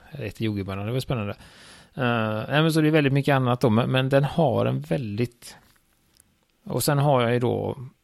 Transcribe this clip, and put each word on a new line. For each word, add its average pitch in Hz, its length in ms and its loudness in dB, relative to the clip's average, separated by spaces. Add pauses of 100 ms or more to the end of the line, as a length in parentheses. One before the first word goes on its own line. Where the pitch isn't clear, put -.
(180)
Det 131 60 -10
heter 107 220 -8
jordgubbarna, 101 400 -4
det 110 60 -6
var 131 80 -2
spännande. 104 320 -4 (640)
Eh, 110 560 -2
nej, 147 120 2
men 160 120 2
så 160 80 2
det 151 60 4
är 151 40 2
väldigt 143 220 2
mycket 143 220 2
annat 123 260 0
då, 131 80 4
men, 123 220 2
men 131 180 0
den 139 140 4
har 123 420 2
en 131 140 -2
väldigt... 120 760 -6 (1080)
Och 143 200 -4
sen 143 140 2
har 139 240 4
jag 117 120 2
ju 123 60 2
då 104 380 -2 (260)